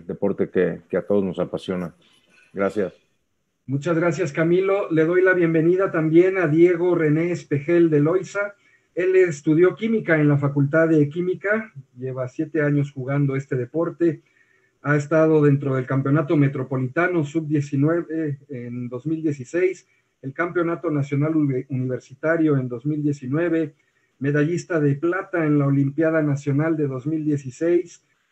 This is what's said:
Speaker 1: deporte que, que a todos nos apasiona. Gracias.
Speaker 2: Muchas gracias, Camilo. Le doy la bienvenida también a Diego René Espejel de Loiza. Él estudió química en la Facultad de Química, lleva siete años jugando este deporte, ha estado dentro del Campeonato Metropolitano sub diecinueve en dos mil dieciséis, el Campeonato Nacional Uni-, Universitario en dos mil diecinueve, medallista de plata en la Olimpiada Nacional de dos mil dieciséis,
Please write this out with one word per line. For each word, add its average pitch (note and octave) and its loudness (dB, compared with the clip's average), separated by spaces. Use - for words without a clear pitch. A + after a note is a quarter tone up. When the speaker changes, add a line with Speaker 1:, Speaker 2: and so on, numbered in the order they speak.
Speaker 1:
deporte G2 -4
que, F2 -2
que F#2+ -4
a F2 -2
todos G2+ 0
nos F2+ -6
apasiona. F2+ -6
Gracias. G2 -4
Speaker 2:
Muchas C#3+ -2
gracias, E3 -2
Camilo. F#3 0
Le D#3+ 4
doy F3+ 2
la F#3 4
bienvenida E3+ 2
también E3+ 2
a F3 0
Diego E3+ 4
René D#3+ 0
Espejel E3 0
de D3 4
Loiza. F#3 0
Él F#3 2
estudió F3 4
química F#3 0
en D3 4
la C#3+ 4
Facultad C#3+ 2
de D3+ 4
Química, F#3 -4
lleva B2+ -8
siete D3+ -4
años C#3+ 0
jugando C3+ -2
este C3+ -6
deporte, E3 -2
ha C#3+ 0
estado D#3 4
dentro C#3 2
del B2+ -2
Campeonato C#3+ 0
Metropolitano C#3 0
sub D#3 -6
diecinueve D3+ -2
en B2 -10
dos B2 -8
mil D#3+ -6
dieciséis, D#3+ -4
el C3+ -12
Campeonato E3+ -4
Nacional D3 -2
Uni-, C3+ 0
Universitario C#3 -2
en B2+ -2
dos A#2+ -8
mil D3+ -2
diecinueve, D3+ -2
medallista D3+ -2
de C#3+ 2
plata F3 -2
en D3 2
la C#3+ 2
Olimpiada C#3+ 2
Nacional D3 0
de D3+ -2
dos C3 -6
mil D#3 -4
dieciséis, D#3 -2